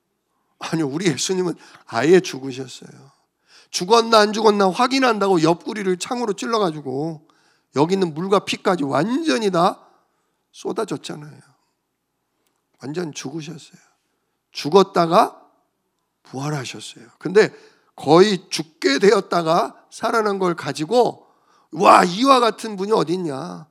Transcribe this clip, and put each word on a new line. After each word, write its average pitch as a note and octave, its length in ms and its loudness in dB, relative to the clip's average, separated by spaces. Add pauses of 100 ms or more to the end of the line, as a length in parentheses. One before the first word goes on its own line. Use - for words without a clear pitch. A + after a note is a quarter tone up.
(580)
아니요, D#3+ 300 -4
우리 E3 180 -4
예수님은 F3+ 480 -2 (320)
아예 D3+ 340 2
죽으셨어요. C3+ 920 -10 (600)
죽었나 A3+ 460 4
안 G#3 120 4
죽었나 G3+ 380 2
확인한다고 A3 720 2
옆구리를 F#3 560 0
창으로 A3+ 360 -6
찔러가지고 D#3 920 -6 (480)
여기 D#3+ 200 0
있는 F3+ 200 -2
물과 F#3+ 300 0
피까지 - 400 -2
완전히 A3+ 640 -2
다 E3+ 300 0 (720)
쏟아졌잖아요. D#3+ 880 -10 (1400)
완전 D3+ 320 -8
죽으셨어요. D3+ 680 -14 (720)
죽었다가 F#3 880 2 (800)
부활하셨어요. C3+ 840 -10 (120)
근데 F#3 340 2 (440)
거의 F3 520 4
죽게 - 520 -4
되었다가 F#3+ 920 0
살아난 A3 480 -2
걸 F3+ 160 0
가지고 D#3 720 -2 (460)
"와, G3+ 320 6
이와 A#3+ 340 2
같은 A3 380 -2
분이 G3+ 160 -4
어딨냐? E3+ 800 -4